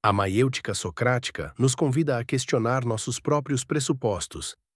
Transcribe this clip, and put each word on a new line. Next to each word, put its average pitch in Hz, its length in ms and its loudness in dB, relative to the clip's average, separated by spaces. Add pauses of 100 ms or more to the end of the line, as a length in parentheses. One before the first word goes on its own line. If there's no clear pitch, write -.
A 107 100 4
maiêutica 101 600 2
socrática 120 840 -2
nos 127 180 4
convida 143 420 2
a 117 80 -4
questionar 127 580 0
nossos 117 360 -4
próprios 143 440 0
pressupostos, 127 920 -2 (200)